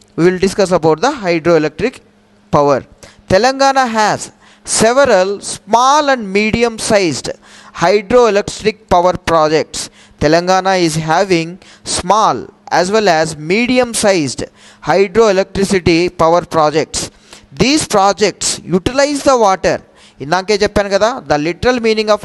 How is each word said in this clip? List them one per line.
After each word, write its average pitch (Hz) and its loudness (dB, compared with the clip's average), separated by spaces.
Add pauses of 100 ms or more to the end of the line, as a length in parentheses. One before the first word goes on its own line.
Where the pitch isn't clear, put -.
(160)
we 165 0
will 185 0
discuss 190 -2
about 160 0
the 262 0
hydroelectric 170 -2 (520)
power. 143 2 (420)
Telangana 269 2
has 214 -2 (320)
several 220 2
small 269 0
and 226 -2
medium 220 0
sized 185 -2 (440)
hydroelectric 208 0
power 180 2
projects. 156 -2 (300)
Telangana 185 2
is 160 0
having 170 -2 (240)
small 180 0 (220)
as 180 0
well 214 2
as 160 0
medium 233 -2
sized 180 -2 (400)
hydroelectricity 185 0
power 165 2
projects. 151 -2 (400)
These 262 0
projects 202 0
utilize 269 -2
the 269 4 (100)
water. 180 0 (460)
ఇందాకే 185 -2
చెప్పాను 202 0
కదా, 202 2 (220)
the 151 2
literal 220 -2
meaning 214 0
of 208 -4